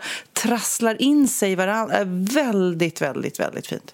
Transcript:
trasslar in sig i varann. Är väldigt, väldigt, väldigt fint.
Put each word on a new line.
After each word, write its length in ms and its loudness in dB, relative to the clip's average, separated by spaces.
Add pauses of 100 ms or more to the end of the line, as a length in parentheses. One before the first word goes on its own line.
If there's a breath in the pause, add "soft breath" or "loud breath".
(320 loud breath)
trasslar 680 0
in 260 6
sig 240 0
i 20 0
varann. 360 0
Är 140 2 (300)
väldigt, 680 0
väldigt, 380 -4
väldigt 260 -4
fint. 280 -10